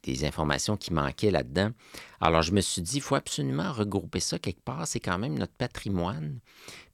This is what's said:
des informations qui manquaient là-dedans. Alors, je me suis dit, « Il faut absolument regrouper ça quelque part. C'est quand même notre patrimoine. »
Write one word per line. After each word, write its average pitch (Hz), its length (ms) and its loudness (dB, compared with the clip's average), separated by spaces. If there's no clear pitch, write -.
des 67 220 -2
informations 76 520 2
qui - 160 -4
manquaient 80 380 2
là-dedans. 80 400 2
Alors, 82 220 6
je 82 80 2
me 101 100 6
suis - 220 0
dit, « 98 140 -4
Il 143 40 -2
faut - 140 0
absolument 143 560 -2
regrouper 104 480 0
ça - 180 -2
quelque - 260 -6
part. 156 240 -6
C'est - 120 -2
quand 90 180 0
même 135 220 -2
notre - 140 -4
patrimoine. » 120 840 -2